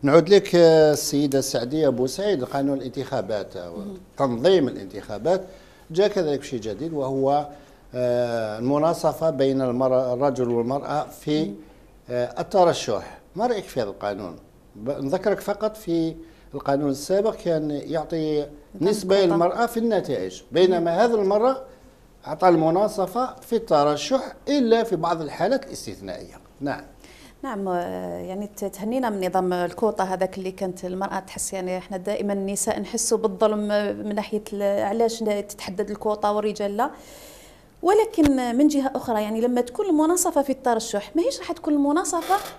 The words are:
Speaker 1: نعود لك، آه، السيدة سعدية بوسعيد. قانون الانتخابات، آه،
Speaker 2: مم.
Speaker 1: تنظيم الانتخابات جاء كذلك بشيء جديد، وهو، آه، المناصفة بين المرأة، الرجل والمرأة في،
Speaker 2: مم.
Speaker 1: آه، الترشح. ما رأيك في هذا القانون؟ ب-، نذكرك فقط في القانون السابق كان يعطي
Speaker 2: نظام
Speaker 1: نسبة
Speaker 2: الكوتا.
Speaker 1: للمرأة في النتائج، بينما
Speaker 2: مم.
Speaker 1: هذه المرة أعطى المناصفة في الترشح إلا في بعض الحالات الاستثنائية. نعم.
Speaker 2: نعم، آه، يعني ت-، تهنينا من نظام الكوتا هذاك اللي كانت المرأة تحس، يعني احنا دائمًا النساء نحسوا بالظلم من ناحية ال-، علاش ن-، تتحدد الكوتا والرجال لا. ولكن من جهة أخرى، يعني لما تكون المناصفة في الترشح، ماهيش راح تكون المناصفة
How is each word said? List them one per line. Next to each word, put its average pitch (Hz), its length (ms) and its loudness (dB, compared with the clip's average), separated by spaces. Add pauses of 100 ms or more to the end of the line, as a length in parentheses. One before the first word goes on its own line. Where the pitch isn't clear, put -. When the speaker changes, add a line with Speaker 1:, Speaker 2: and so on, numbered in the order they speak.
Speaker 1:
نعود 156 260 6
لك، 196 260 6
آه، 160 380 8
السيدة 143 480 0
سعدية 135 480 0
بوسعيد. 131 560 0
قانون 139 340 -2
الانتخابات، 113 760 -6
آه، 87 140 -10
Speaker 2:
مم. 87 240 -10 (220)
Speaker 1:
تنظيم 139 520 4
الانتخابات 104 760 -4 (460)
جاء 190 180 2
كذلك 165 300 0
بشيء 131 220 -6
جديد، 110 320 -6
وهو، 139 560 0 (460)
آه، 120 640 0
المناصفة 156 720 2
بين 135 320 2
المرأة، 127 520 2
الرجل 127 340 0
والمرأة 131 580 -2
في، 156 380 -2
Speaker 2:
مم. 202 100 -6 (560)
Speaker 1:
آه، 123 300 -4
الترشح. 156 800 2 (180)
ما 214 100 0
رأيك 220 180 -2
في - 180 -4
هذا 101 60 -2
القانون؟ 98 480 -6 (400)
ب-، 110 140 -8
نذكرك 180 500 -2
فقط 214 360 -4
في 165 380 -2 (400)
القانون 143 360 0
السابق 196 440 -2
كان 156 360 -2
يعطي 151 720 -4
Speaker 2:
نظام 147 480 -4
Speaker 1:
نسبة 196 280 2
Speaker 2:
الكوتا. 190 160 4
Speaker 1:
للمرأة 180 340 2
في 233 100 -4
النتائج، 160 680 -2 (100)
بينما 180 280 4
Speaker 2:
مم. 170 80 0
Speaker 1:
هذه 220 260 2
المرة 214 500 2 (640)
أعطى 156 220 2
المناصفة 180 920 2
في - 160 -4
الترشح 151 760 2 (140)
إلا 233 340 4
في 220 140 -2
بعض 165 240 -2
الحالات 165 460 -2
الاستثنائية. 90 680 -12 (260)
نعم. 135 240 -6 (580)
Speaker 2:
نعم، 202 260 -6
آه، 180 500 -6
يعني 185 280 -10
ت-، 208 180 -10
تهنينا 214 460 -4
من 190 160 -4
نظام 185 260 0
الكوتا 180 520 -2
هذاك 185 340 -4
اللي 190 120 -6
كانت 185 340 -8
المرأة 185 360 -6
تحس، - 320 -10
يعني 185 260 -6
احنا 190 180 -10
دائمًا 202 360 -4
النساء 202 480 -2
نحسوا 220 380 -2
بالظلم 214 400 2 (400)
من 208 160 -6
ناحية 214 280 -4 (100)
ال-، 202 300 0
علاش 226 400 0
ن-، 208 240 -2
تتحدد 202 440 -6
الكوتا 208 400 -2
والرجال 208 460 -2
لا. 262 140 0 (920)
ولكن 302 720 4
من 294 120 6
جهة 277 260 0
أخرى، 226 280 0
يعني 214 180 -2
لما 247 200 2
تكون 392 260 -2
المناصفة 320 560 2
في 277 80 -2
الترشح، 226 640 -2
ماهيش 466 220 0
راح 359 140 -8
تكون 311 220 -2
المناصفة 330 640 0 (220)